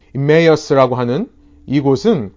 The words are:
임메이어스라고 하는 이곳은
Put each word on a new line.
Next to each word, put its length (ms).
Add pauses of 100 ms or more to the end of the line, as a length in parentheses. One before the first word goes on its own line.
(140)
임메이어스라고 800
하는 340 (380)
이곳은 720